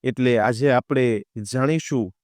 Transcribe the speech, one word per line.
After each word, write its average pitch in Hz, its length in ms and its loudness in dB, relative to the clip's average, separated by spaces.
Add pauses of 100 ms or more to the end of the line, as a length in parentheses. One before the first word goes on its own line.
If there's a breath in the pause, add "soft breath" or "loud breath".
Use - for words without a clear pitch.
એટલે 123 360 0
આજે 120 320 2
આપણે 123 520 0 (200)
જાણીશું 131 680 -2 (120)